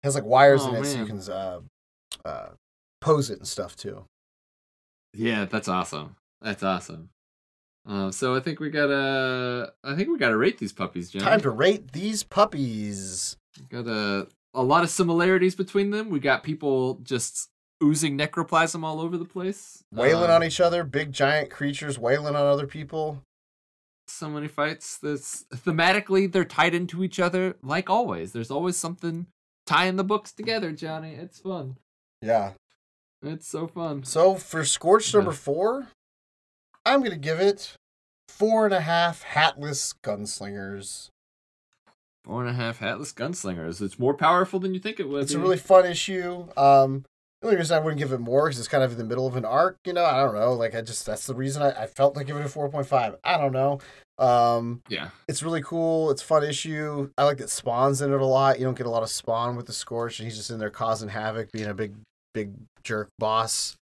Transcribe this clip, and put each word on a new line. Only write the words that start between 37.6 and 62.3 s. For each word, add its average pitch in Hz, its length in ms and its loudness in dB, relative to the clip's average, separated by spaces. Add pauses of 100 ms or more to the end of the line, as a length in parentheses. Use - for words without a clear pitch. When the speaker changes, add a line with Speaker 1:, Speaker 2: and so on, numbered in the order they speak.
Speaker 1:
four 220 360 2
and 196 100 2
a 175 60 2
half 170 420 0
hatless 147 800 0
gunslingers. 101 1080 -8 (1120)
Speaker 2:
Four 120 180 -8
and 123 100 -4
a - 20 -4
half 117 260 -4
hatless 117 340 -6
gunslingers. 92 680 -6
It's 98 160 -8
more 127 160 2
powerful 180 460 2
than 190 160 -4
you 185 40 -6
think 214 200 -8
it 147 100 -6
would 143 140 -2
Speaker 1:
It's 143 100 -2
a 160 40 0
Speaker 2:
be. 165 40 -2
Speaker 1:
really 185 160 2
fun 185 300 8
issue. 175 680 -4
Um, 135 500 6 (360)
the 233 60 -4
only 202 100 6
reason 165 200 2
I - 20 4
wouldn't 156 200 -2
give 139 120 -2
it 127 80 -2
more 135 300 2
is 131 100 -4
it's 113 80 -8
kind 135 160 2
of 123 100 0
in 117 60 -10
the 117 40 -6
middle 120 240 -2
of 127 80 -4
an 117 100 -2
arc, 160 400 2
you 180 80 -4
know? 175 120 2
I 135 180 4
don't 113 120 2
know. 117 180 2
Like, 117 220 0
I 117 60 -2
just, 113 240 -10
that's 107 220 -6
the 131 80 -6
reason 135 280 -4
I, 131 200 0
I 113 40 -6
felt 143 280 2
like 139 120 -6
giving 147 140 -6
it 147 40 -6
a 135 40 -6
four 143 200 -6
point 143 180 -4
five. 120 360 0
I 175 140 2
don't 139 140 0
know. 139 280 0 (400)
Um, 120 680 4
Speaker 2:
Yeah. 82 220 -8 (180)
Speaker 1:
it's 143 160 -6
really 165 200 -2
cool. 165 480 0
It's 139 100 -2
a - 40 -14
fun 151 180 4
issue. 151 760 -4
I 143 80 4
like 143 140 2
that 113 100 -10
Spawn's 131 520 0
in 139 120 0
it 135 80 2
a 135 40 2
lot. 131 340 4
You 127 60 -2
don't 127 120 -2
get 127 100 -6
a 117 40 -4
lot 113 120 0
of 110 60 -6
Spawn 120 460 -2
with 120 100 -10
the 117 80 -14
Scorch, 117 460 -6
and 110 80 -8
he's 110 100 -10
just 107 140 -10
in 113 80 -8
there 107 100 -4
causing 110 400 -4
havoc, 110 420 -6
being 110 160 -6
a 104 80 -6
big, 104 200 -6 (380)